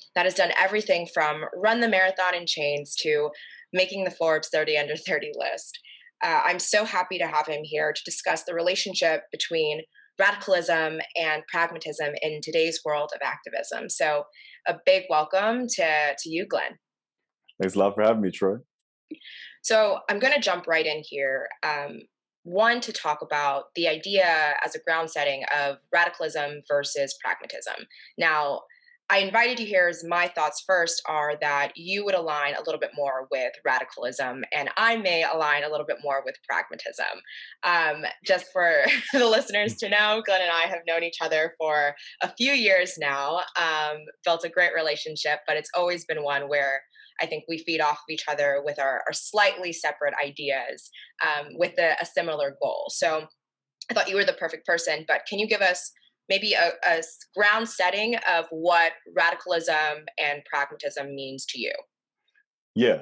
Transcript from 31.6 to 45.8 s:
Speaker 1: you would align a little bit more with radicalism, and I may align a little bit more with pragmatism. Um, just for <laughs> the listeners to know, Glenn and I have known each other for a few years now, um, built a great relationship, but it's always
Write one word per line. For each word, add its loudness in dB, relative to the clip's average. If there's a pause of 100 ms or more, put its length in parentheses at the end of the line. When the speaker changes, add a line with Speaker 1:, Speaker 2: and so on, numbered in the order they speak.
Speaker 1:
you -4
would 2
align -2
a -6
little -4
bit -4
more -4
with -2 (140)
radicalism, -4
and -2
I 4
may 0
align 0
a -4
little -4
bit -4
more -2
with -8 (140)
pragmatism. -6 (440)
Um, 2 (160)
just 2
for 4 (120)
<laughs> -6
the 6
listeners 2
to -4
know, 4
Glenn 4
and 2
I 2
have -4
known 0
each -4
other 2
for 2 (260)
a -4
few 2
years 4
now, -2 (200)
um, 0 (260)
built 2
a -4
great 2
relationship, -2
but 0
it's -6
always 0